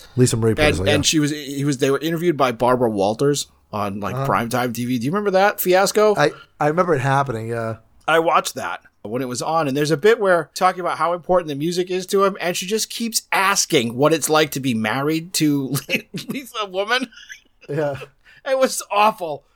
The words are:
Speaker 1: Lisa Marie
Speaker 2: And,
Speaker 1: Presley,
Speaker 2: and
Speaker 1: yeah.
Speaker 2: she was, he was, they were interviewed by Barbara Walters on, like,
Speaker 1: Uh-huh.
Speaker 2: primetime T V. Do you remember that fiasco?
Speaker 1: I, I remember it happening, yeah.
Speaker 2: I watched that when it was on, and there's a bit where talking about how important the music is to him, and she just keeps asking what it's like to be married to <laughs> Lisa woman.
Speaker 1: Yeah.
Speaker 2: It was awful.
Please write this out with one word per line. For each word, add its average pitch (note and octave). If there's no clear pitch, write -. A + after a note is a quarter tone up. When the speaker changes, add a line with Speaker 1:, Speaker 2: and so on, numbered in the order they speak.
Speaker 1:
Lisa B2
Marie A2+
Speaker 2:
And, G#2+
Speaker 1:
Presley, D3
Speaker 2:
and D3
Speaker 1:
yeah. -
Speaker 2:
she D#3+
was, D3
he C#3+
was, C#3+
they C3+
were C#3
interviewed E3
by C3
Barbara B2
Walters A2
on, G#2
like, G2
Speaker 1:
Uh-huh. C3+
Speaker 2:
primetime A#2+
T A#2+
V. B2
Do A2+
you C#3+
remember G3+
that G3
fiasco? G3
Speaker 1:
I, D3
I D3
remember F3
it C#3
happening, C3+
yeah. A2+
Speaker 2:
I D#3
watched E3
that F#2
when A2+
it B2+
was B2
on, D#3+
and C3
there's D3
a D#3+
bit G#3+
where F3+
talking F#3
about D#3+
how E3
important F3+
the D3
music F3
is F#3
to G3
him, F#3+
and F3
she F#3+
just G#3+
keeps A3+
asking E3+
what D3
it's D3+
like D#3
to C#3
be B2+
married C#3
to C#3
<laughs> -
Lisa A#3
woman. G3+
Speaker 1:
Yeah. C#3+
Speaker 2:
It C4
was -
awful. G3+